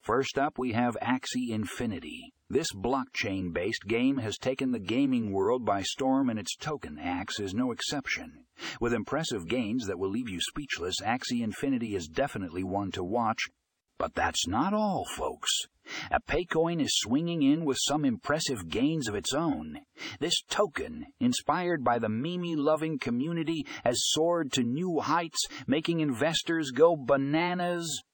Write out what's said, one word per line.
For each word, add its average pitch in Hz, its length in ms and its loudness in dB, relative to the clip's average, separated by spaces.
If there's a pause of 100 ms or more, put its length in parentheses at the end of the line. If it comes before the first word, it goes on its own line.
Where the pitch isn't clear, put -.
First 135 360 0
up, 143 180 -2
we 127 180 -2
have 120 280 2
Axie 127 480 -2
Infinity. 107 840 -6 (160)
This 147 240 0
blockchain-based 98 1160 -2
game 127 300 4
has 110 200 -4
taken 131 320 0
the 120 80 0
gaming 113 540 2
world 107 320 4
by 98 180 2
storm, 131 480 2
and 110 80 -2
its - 160 -6
token, 139 420 -8
Axe, 87 440 -4
is 95 120 -4
no 120 200 0
exception. - 720 -6 (360)
With 117 140 2
impressive 113 540 -2
gains 117 400 0
that 92 100 -4
will 98 120 0
leave 120 180 -4
you 92 120 -6
speechless, - 600 -6
Axie 120 420 -2
Infinity 113 540 -2
is 85 100 -4
definitely 92 560 -4
one 95 300 -2
to 95 100 -4
watch. 113 460 -2 (500)
But - 160 -4
that's - 340 -2
not 143 260 0
all, 202 300 0
folks. - 460 -6 (600)
A - 100 2
Paycoin 170 600 0
is 120 180 2
swinging 160 440 2
in 151 220 6
with 135 160 2
some 147 240 0
impressive 131 640 0
gains 135 400 0
of 104 60 -4
its - 180 -2
own. 131 460 0 (400)
This 170 300 0
token, - 580 -2 (140)
inspired 156 640 2
by 120 160 4
the 110 80 0
meme-loving 156 920 0
community, 151 680 0 (180)
has 120 160 4 (100)
soared 165 420 2
to 127 120 4
new 151 360 0
heights, 160 400 0 (260)
making 160 340 2
investors 156 680 0
go 160 260 8
bananas. 160 1040 0 (120)